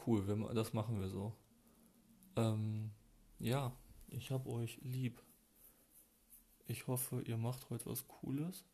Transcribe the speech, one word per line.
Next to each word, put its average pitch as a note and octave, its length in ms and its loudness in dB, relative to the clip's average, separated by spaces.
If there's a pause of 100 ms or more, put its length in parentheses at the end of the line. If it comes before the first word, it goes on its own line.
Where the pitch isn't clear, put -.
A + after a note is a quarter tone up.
cool, G#2 200 6
wir G#2 100 4
ma-, A2 180 0
das A2 180 2
machen A2 280 0
wir F#2+ 80 0
so. G2 240 -4 (1040)
Ähm, A2 540 4 (480)
ja, B2+ 340 2 (360)
ich - 220 -6
hab C3 160 0
euch A#2 360 -2
lieb. B2+ 400 -2 (1400)
Ich - 200 -6
hoffe, B2+ 360 0
ihr A2+ 140 0
macht A#2+ 340 0
heute A#2+ 160 -4
was - 220 -4
Cooles. D3+ 640 -2